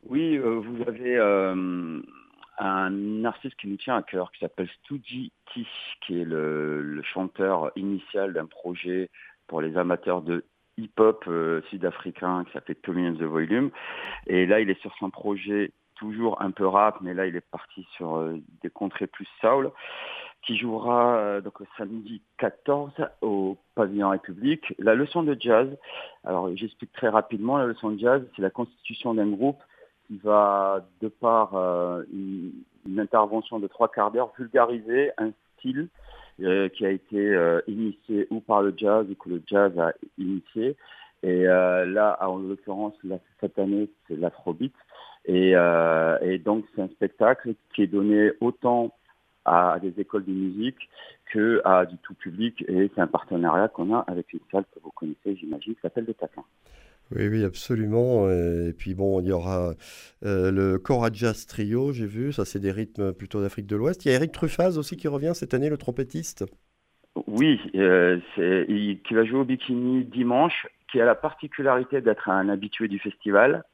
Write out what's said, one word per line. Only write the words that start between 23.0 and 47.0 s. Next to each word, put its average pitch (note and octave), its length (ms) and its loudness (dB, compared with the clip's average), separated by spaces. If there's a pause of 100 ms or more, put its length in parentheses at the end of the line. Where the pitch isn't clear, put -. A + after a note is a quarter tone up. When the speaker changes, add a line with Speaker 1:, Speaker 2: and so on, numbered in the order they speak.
Speaker 1:
au G2 340 -2 (180)
Pavillon G2+ 360 0
République. G2+ 680 -4
La A2 160 4
leçon D3 280 0
de D3 180 0
jazz, A#2+ 260 4 (560)
alors, F2+ 320 -4
j'explique - 380 -12
très - 160 -2
rapidement, A2 480 0
la C#3 80 2
leçon A2+ 280 -4
de G#2 60 -6
jazz, B2 240 4 (140)
c'est G2+ 60 -4
la F#2+ 80 0
constitution - 640 -6
d'un G#2 120 0
groupe A#2+ 360 -2 (440)
qui G#2 160 -12
va, G2 640 4 (140)
de A2 80 -4
par, A2 460 2
euh, F2 480 0 (100)
une, F#2+ 400 -8 (340)
une F#2+ 140 -4
intervention A2 580 0
de G2+ 80 -6
trois A2+ 240 0
quarts G#2+ 220 0
d'heure, A#2 260 -2
vulgariser A#2+ 800 0
un A2 140 -2 (260)
style, C3+ 320 -4 (540)
euh, F#2+ 260 2
qui G#2 160 -6
a F#2+ 60 2
été, G2 260 -4
euh, F2+ 520 4
initié G#2 600 -4
ou A2 120 -6
par G#2 200 2
le G2+ 160 2
jazz G#2+ 320 2
ou G2 60 -8
que - 160 -14
le E2+ 160 -6
jazz G2+ 320 4
a E2 160 0 (240)
initié. G2 580 -4 (460)
Et, F#2 260 4
euh, F#2 380 4
là, G#2 340 2
en F#2 160 -2
l'occurrence, G2 560 -8 (100)
là, F#2+ 140 -8 (240)
cette - 180 -4
année, G2+ 300 0 (180)
c'est E2 100 -8
l'afrobeat. F2 580 -4 (540)
Et, F#2 280 6
euh, E2 680 4
et F#2 160 0
donc, G#2 340 -2
c'est G#2 100 -4
un F#2+ 40 -2
spectacle A2+ 680 0 (200)